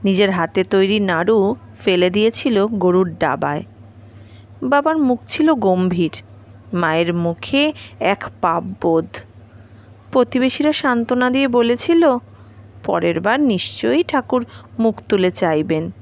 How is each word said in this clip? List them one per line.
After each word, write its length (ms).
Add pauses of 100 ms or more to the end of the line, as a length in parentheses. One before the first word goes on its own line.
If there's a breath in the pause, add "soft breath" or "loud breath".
নিজের 260
হাতে 340
তৈরি 360
নাড়ু 560 (280)
ফেলে 260
দিয়েছিল 560
গরুর 540
ডাবায়। 420 (1000 loud breath)
বাবার 360
মুখ 280
ছিল 280
গম্ভীর, 680 (500)
মায়ের 420
মুখে 580 (280 loud breath)
এক 240 (160)
পাপ 240 (180)
বোধ। 240 (1040 loud breath)
প্রতিবেশীরা 600
সান্ত্বনা 580
দিয়ে 180
বলেছিল, 680 (680 loud breath)
"পরের 360
বার 200
নিশ্চয়ই 680
ঠাকুর 380 (320 loud breath)
মুখ 300
তুলে 220
চাইবেন।" 600 (100)